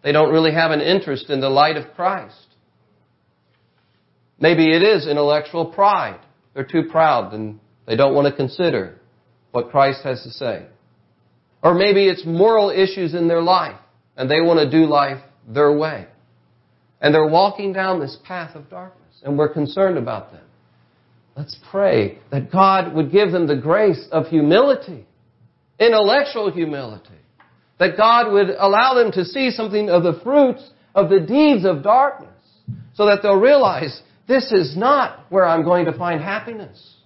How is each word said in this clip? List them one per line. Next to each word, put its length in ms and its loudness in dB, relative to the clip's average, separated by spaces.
They 100 -4
don't 200 2
really 200 2
have 180 0
an 100 -2
interest 500 -4
in 100 -2
the 80 -2
light 280 2
of 180 -14
Christ. 520 -8
Maybe 340 4
it 100 2
is 240 2
intellectual 600 -2
pride. 540 -2
They're 100 -8
too 260 -2
proud 420 0
and 280 -12
they 100 -4
don't 180 2
want 140 2
to 80 -4
consider 640 -4
what 180 -6
Christ 340 2
has 200 -8
to 60 -18
say. 360 -8
Or 120 4
maybe 320 2
it's 200 -2
moral 440 2
issues 440 -2
in 140 0
their 140 0
life 380 0
and 140 -6
they 100 2
want 200 2
to 100 0
do 160 4
life 360 -2
their 280 2
way. 300 -6
And 140 2
they're 140 4
walking 440 0
down 280 -4
this 240 -10
path 300 -14
of 140 -20
darkness 460 -20
and 140 -4
we're 140 0
concerned 440 -2
about 360 -10
them. 120 -20
Let's 220 -16
pray 480 0
that 200 -6
God 440 0
would 180 -2
give 200 2
them 140 0
the 100 0
grace 540 0
of 180 -2
humility, 760 0
intellectual 720 0
humility, 680 -10
that 200 -2
God 340 2
would 160 2
allow 360 2
them 180 2
to 120 -2
see 260 -4
something 400 -4
of 120 4
the 200 -2
fruits 480 2
of 160 2
the 100 4
deeds 460 2
of 160 -2
darkness 480 0
so 100 0
that 180 2
they'll 160 2
realize, 600 2
"This 240 0
is 280 0
not 500 0
where 160 2
I'm 180 2
going 220 0
to 80 -4
find 300 -6
happiness." 720 -12